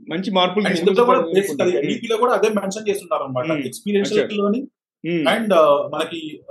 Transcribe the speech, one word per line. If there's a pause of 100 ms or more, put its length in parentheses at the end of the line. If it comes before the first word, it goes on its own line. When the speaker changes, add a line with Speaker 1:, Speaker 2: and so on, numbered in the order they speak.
Speaker 1:
మంచి
మార్పులు
Speaker 2:
And
Speaker 1:
తీసుకొస్తారు
Speaker 2:
ఇందులో
కూడా
Speaker 1:
అనుకుంటున్నాను.
Speaker 2:
బేసిక్
అది
Speaker 1:
Hmm.
Speaker 2:
ఎన్ఈపీలో
కూడా
అదే
మెన్షన్
చేస్తున్నారు
అనమాట.
Speaker 1:
Hmm.
Speaker 2:
ఎక్స్పీరియన్షియల్
Speaker 1:
అచ్చా.
Speaker 2:
లెర్నింగ్ (400)
Speaker 1:
Hmm.
Speaker 2:
and,
uh,
మనకి, (100)